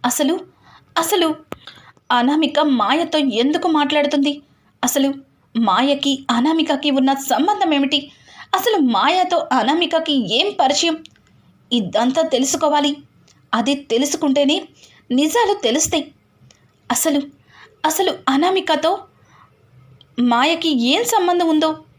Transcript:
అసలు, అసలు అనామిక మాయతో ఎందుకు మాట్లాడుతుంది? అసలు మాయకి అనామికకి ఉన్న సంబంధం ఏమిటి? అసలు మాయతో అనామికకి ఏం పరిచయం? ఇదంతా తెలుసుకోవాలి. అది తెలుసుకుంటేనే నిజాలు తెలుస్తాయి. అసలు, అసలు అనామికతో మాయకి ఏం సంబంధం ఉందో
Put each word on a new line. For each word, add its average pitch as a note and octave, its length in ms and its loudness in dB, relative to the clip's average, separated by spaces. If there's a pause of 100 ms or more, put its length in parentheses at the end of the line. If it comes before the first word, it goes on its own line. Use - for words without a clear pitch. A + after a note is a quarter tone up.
అసలు, D4 360 0 (580)
అసలు E4 360 0 (760)
అనామిక C#4+ 500 2
మాయతో D4 580 0
ఎందుకు C#4 500 0
మాట్లాడుతుంది? D4 760 0 (420)
అసలు C#4 300 0 (420)
మాయకి C4 760 0
అనామికకి D4 600 0
ఉన్న C4+ 240 2
సంబంధం E4 600 0
ఏమిటి? C#4+ 380 -2 (420)
అసలు G#4+ 220 0
మాయతో D#4 720 2 (120)
అనామికకి D4 760 0
ఏం G4 260 0
పరిచయం? D#4 440 0 (680)
ఇదంతా A#3+ 500 0
తెలుసుకోవాలి. D4 760 0 (580)
అది A#3 200 0
తెలుసుకుంటేనే C#4+ 920 -2 (420)
నిజాలు D#4 440 0
తెలుస్తాయి. D4+ 580 -2 (800)
అసలు, C#4+ 320 0 (640)
అసలు F4+ 280 0 (140)
అనామికతో E4+ 720 0 (1200)
మాయకి C4 680 2
ఏం G4+ 140 2
సంబంధం F4 440 0
ఉందో D#4 360 0 (140)